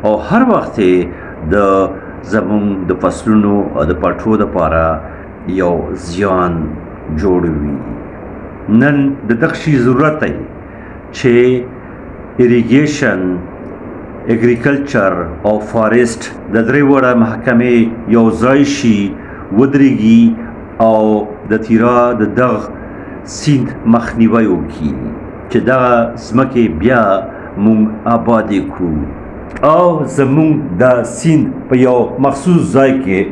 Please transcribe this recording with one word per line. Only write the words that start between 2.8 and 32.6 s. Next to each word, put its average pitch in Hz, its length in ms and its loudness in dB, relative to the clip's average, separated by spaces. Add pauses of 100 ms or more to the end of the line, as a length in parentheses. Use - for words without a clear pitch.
د 92 80 -4
فصلونو 101 560 2 (160)
او 76 160 0
د 85 160 -2
پټو 104 400 0
دپاره 80 400 0 (800)
یو 87 100 2 (320)
زیان 90 580 -2 (540)
جوړوي. 82 580 0 (1080)
نن 143 180 2 (240)
د 117 160 0
دغه - 220 -2
شي 147 120 2 (120)
ضرورت 151 340 2
دی 101 100 -4 (840)
چې 120 160 2 (1120)
اریګیشن، 117 840 2 (1040)
اګریکلچر 120 800 0 (340)
او 104 40 2 (160)
فارسټ 113 540 2 (320)
د - 20 0 (120)
درې 139 200 2
وړه 135 320 4
محکمې 117 560 2 (400)
یو 117 80 6 (160)
ځای 135 320 4
شي، 110 260 2 (600)
ودرېږي 117 680 4 (640)
او 107 400 2 (240)
د 110 160 0
تیرا 120 340 4 (200)
د 104 180 0
دغه 120 200 0 (760)
سیند 135 360 0 (220)
مخنیوی 113 560 2
وکړي 78 420 -4 (580)
چې - 80 0 (120)
دغه 127 240 2 (320)
ځمکې 127 380 2 (180)
بیا 120 220 4 (600)
مونږ 110 180 4 (340)
آبادې 110 460 0 (120)
کړو 85 220 -4 (760)
او 165 320 4 (140)
زمونږ 147 360 2 (300)
د 123 300 4
سیند 156 420 2 (160)
په 127 140 4
یو 127 120 4 (300)
مخصوص 170 340 2 (140)